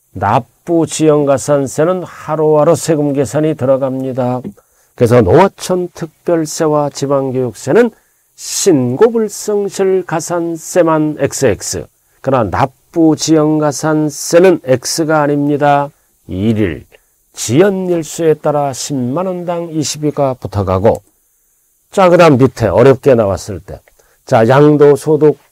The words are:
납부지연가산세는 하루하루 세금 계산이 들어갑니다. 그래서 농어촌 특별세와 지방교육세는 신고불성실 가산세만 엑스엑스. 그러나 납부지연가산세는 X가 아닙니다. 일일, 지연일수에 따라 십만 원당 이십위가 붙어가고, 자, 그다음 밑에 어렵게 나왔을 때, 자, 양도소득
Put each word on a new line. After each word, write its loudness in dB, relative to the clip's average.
납부지연가산세는 -2
하루하루 0
세금 -2
계산이 -2
들어갑니다. -2
그래서 2
농어촌 0
특별세와 -2
지방교육세는 -2
신고불성실 0
가산세만 -2
엑스엑스. -4
그러나 -2
납부지연가산세는 0
X가 -2
아닙니다. 0
일일, -2
지연일수에 0
따라 -2
십만 -6
원당 -6
이십위가 -4
붙어가고, -2
자, 2
그다음 6
밑에 0
어렵게 4
나왔을 -2
때, -16
자, 2
양도소득 4